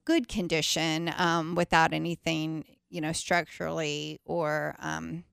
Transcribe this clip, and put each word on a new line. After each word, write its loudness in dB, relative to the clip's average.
good 2
condition, 0
um, 2
without 4
anything, -2
you -8
know, -4
structurally -2
or, -2
um, -8